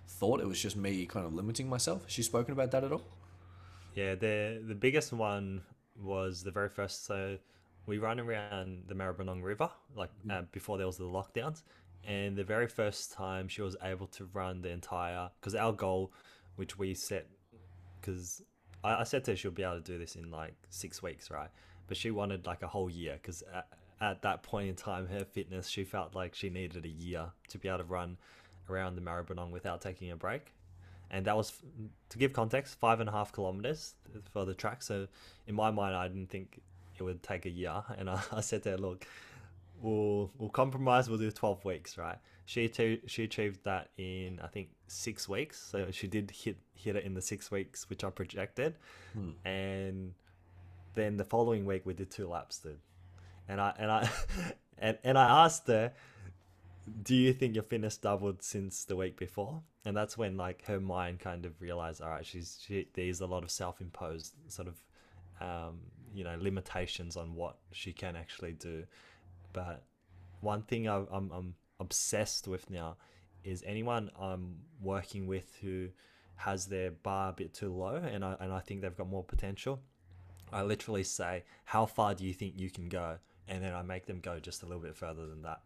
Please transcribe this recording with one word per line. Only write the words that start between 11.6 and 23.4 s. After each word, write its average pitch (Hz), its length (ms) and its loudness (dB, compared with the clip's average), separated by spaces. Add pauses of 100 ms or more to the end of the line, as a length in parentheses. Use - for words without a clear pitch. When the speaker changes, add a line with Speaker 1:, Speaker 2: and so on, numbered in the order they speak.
Speaker 2:
And 101 300 0
the 98 80 0
very 110 240 4
first - 440 0
time 95 360 -4
she - 140 -6
was 95 200 -2
able 95 240 -4
to - 260 -12
run 92 300 -2
the 90 80 -2
entire, 87 600 -2 (100)
'cause 104 160 -2
our 113 160 6
goal, 95 400 2 (420)
which 95 240 -6
we 95 160 0
set, 92 320 -4 (720)
'cause 92 420 -4 (420)
I, 107 160 4
I - 20 2
said 131 220 0
to 117 80 2
her 95 40 0
she'll 98 140 -2
be 90 140 -2
able 90 100 0
to 85 60 -4
do 87 180 -6
this 85 160 -8
in, 85 160 -10
like, 80 240 -8 (140)
six 90 340 -10
weeks, 85 260 -8
right? 76 220 -6 (400)
But - 80 -4
she 117 120 0
wanted, 98 360 0
like, 87 160 -4
a 90 60 -4
whole 95 200 0
year, 82 340 -4
'cause 87 200 -8 (100)